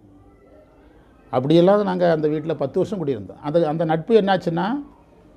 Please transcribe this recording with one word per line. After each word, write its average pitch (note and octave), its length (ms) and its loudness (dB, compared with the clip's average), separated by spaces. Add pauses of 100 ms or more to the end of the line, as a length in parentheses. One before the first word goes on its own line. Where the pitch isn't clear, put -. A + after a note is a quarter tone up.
(1300)
அப்படியெல்லாம் E3+ 540 4
நாங்க F3+ 280 0
அந்த D#3 160 0
வீட்ல D3+ 280 -4
பத்து D3+ 240 -4
வருஷம் F3+ 260 -4
குடியிருந்தோம். A2 360 -8
அந்த, D#3 260 0
அந்த D#3+ 180 -2
நட்பு E3 360 2
என்னாச்சுன்னா F#3 480 0 (680)